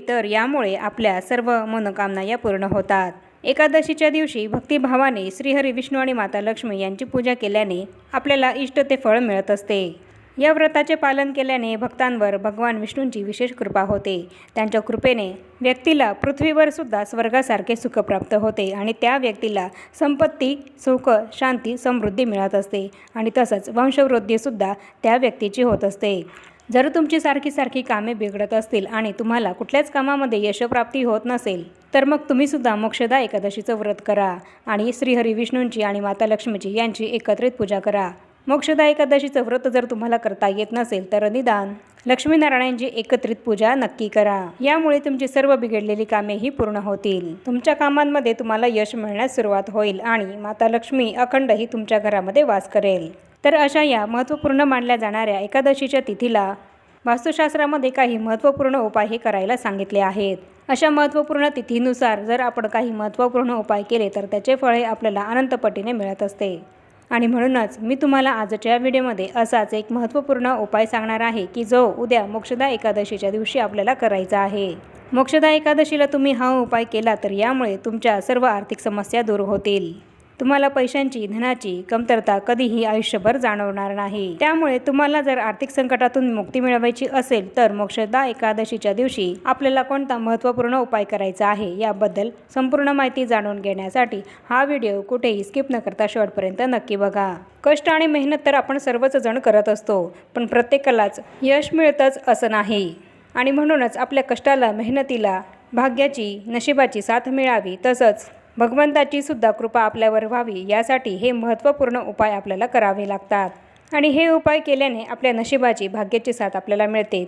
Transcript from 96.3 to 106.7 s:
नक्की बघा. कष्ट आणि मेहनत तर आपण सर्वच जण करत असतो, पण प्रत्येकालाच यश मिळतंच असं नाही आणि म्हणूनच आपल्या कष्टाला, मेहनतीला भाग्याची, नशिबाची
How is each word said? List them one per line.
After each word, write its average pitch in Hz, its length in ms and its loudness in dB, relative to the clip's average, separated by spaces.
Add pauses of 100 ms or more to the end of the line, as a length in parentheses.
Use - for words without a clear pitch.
नक्की 226 280 -2
बघा. 196 380 -2 (300)
कष्ट 302 260 2
आणि 320 180 4
मेहनत 294 380 0
तर 277 80 4
आपण 262 240 0
सर्वच 262 400 0
जण 233 220 0
करत 214 300 4
असतो, 208 340 0 (320)
पण 240 100 0
प्रत्येकालाच 240 760 2 (220)
यश 277 320 2
मिळतंच 294 540 4
असं 233 240 2
नाही 202 420 0 (420)
आणि 254 160 2
म्हणूनच 285 460 2
आपल्या 262 260 0
कष्टाला, 254 480 2
मेहनतीला 226 720 -2 (320)
भाग्याची, 240 760 0
नशिबाची 240 540 2